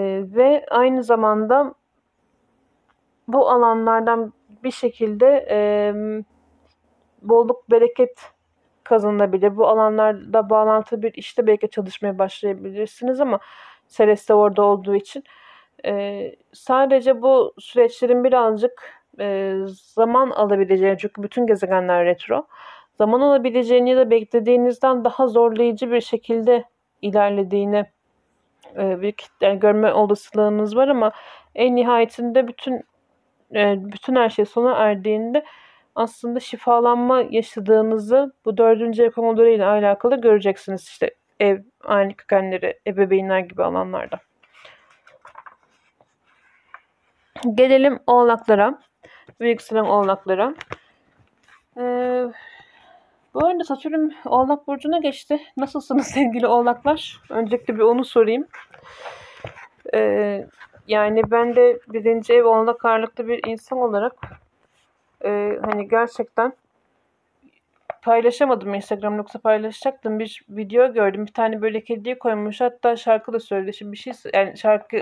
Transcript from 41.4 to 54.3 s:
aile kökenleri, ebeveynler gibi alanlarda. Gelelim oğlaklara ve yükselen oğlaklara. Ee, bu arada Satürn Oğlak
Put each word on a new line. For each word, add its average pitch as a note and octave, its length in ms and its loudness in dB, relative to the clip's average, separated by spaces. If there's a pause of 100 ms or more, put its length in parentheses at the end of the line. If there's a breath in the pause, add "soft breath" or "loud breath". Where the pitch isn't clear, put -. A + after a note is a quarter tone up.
aile G3 300 0
kökenleri, F#3+ 760 -4
ebeveynler F#3+ 520 0
gibi F3+ 240 -6
alanlarda. F#3 560 -6 (3250 soft breath)
Gelelim C4 520 2
oğlaklara A#3 720 2 (640 loud breath)
ve A#3 80 0
yükselen A3+ 340 -2
oğlaklara. G3 720 -2 (1200 loud breath)
Ee, B3 480 -4 (1080 loud breath)
bu D4 120 0
arada F4 180 0
Satürn D#4 480 -4 (140)
Oğlak C4 420 0